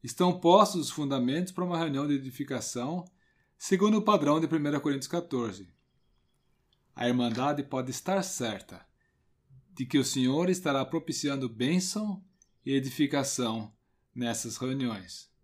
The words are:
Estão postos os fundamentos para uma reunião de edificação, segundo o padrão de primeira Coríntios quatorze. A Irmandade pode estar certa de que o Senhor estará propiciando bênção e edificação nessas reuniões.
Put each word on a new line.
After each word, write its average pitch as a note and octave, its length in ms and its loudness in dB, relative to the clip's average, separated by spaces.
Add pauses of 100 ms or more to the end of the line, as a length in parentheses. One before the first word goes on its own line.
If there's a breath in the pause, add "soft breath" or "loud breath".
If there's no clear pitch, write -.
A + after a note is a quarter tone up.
Estão F3+ 360 2
postos F#3 420 6
os C3 100 -6
fundamentos C#3 600 0
para F3+ 140 -4
uma F3 120 -2
reunião D3 300 -2
de D3 60 2
edificação, C3+ 880 -6 (540 soft breath)
segundo G#3 400 4
o G#3+ 60 0
padrão D#3 360 4
de D#3+ 80 0
primeira D3 320 0
Coríntios C#3 320 -2
quatorze. A#2 640 -4 (1200)
A A#2+ 120 -2
Irmandade B2 560 0
pode C3 280 -4
estar F#3+ 320 0
certa G#2+ 600 -8 (880)
de C3 120 -6
que C#3 120 2
o C3+ 60 6
Senhor C3+ 460 2
estará C#3 360 0
propiciando C#3 640 -4
bênção F#3 760 -2 (420)
e C3+ 80 -2
edificação C3 1000 -2 (400)
nessas A#2 440 -4
reuniões. B2 720 -6 (140)